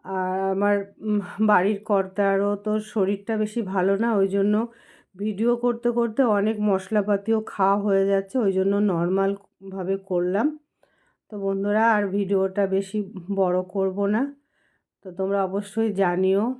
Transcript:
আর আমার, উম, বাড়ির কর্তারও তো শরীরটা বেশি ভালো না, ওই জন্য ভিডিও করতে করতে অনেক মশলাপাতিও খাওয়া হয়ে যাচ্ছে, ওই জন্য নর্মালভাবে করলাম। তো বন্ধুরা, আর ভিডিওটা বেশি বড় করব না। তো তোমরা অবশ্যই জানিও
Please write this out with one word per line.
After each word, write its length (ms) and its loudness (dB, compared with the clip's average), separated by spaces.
আর 320 -2
আমার, 260 2
উম, 180 0
বাড়ির 420 4
কর্তারও 720 0
তো 160 -6
শরীরটা 520 -2
বেশি 240 -2
ভালো 360 0
না, 180 0
ওই 120 2
জন্য 280 2
ভিডিও 420 -2
করতে 340 -2
করতে 380 0
অনেক 320 2
মশলাপাতিও 840 0
খাওয়া 360 2
হয়ে 260 2
যাচ্ছে, 320 -2
ওই 140 2
জন্য 200 2
নর্মালভাবে 1200 -2
করলাম। 440 0
তো 80 -12
বন্ধুরা, 440 0
আর 140 0
ভিডিওটা 600 0
বেশি 320 -2
বড় 280 2
করব 420 -4
না। 160 0
তো 60 -10
তোমরা 320 -2
অবশ্যই 500 -2
জানিও 500 2